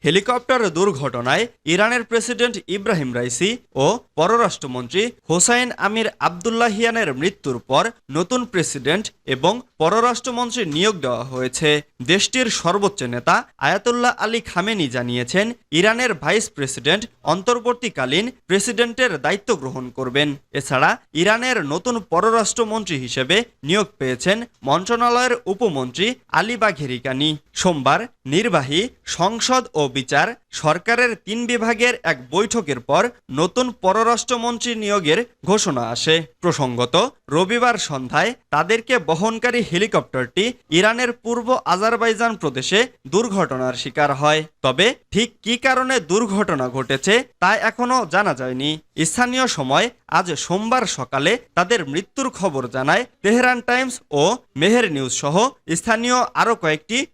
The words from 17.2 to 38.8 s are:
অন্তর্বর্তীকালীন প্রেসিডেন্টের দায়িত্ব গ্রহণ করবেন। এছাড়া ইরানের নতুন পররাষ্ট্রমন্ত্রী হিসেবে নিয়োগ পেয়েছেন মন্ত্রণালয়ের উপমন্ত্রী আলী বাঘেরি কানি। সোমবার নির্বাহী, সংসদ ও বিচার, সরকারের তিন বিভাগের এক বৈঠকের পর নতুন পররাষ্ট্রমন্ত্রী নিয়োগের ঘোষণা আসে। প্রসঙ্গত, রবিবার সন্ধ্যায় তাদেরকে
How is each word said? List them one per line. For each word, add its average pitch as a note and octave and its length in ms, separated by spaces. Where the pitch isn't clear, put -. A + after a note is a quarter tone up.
অন্তর্বর্তীকালীন G#3+ 920
প্রেসিডেন্টের A#3 680
দায়িত্ব F3+ 280
গ্রহণ B2+ 280
করবেন। C3 400
এছাড়া C#3 300
ইরানের A3+ 520
নতুন F3+ 300
পররাষ্ট্রমন্ত্রী G#3+ 880
হিসেবে C3 400
নিয়োগ F3+ 240
পেয়েছেন C3 400
মন্ত্রণালয়ের A#3+ 680
উপমন্ত্রী F3+ 600
আলী A3 180
বাঘেরি D3 420
কানি। C3+ 300
সোমবার D3+ 440
নির্বাহী, E3 480
সংসদ A3+ 460
ও D3+ 80
বিচার, C#3+ 340
সরকারের A#3 580
তিন G#3+ 240
বিভাগের A#3 460
এক D#3+ 140
বৈঠকের F3 480
পর D#3+ 140
নতুন B3 260
পররাষ্ট্রমন্ত্রী A#3 920
নিয়োগের G3+ 440
ঘোষণা F3+ 380
আসে। D#3 220
প্রসঙ্গত, B2+ 540
রবিবার A3+ 420
সন্ধ্যায় D3 420
তাদেরকে A3 420